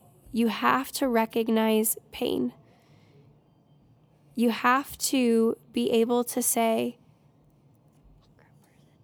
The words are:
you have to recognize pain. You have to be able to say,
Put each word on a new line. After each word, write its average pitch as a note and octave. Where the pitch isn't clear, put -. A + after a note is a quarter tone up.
you A3+
have B3
to C#4
recognize A3
pain. -
You A#3
have B3
to A#3
be A#3+
able A#3+
to -
say, A#3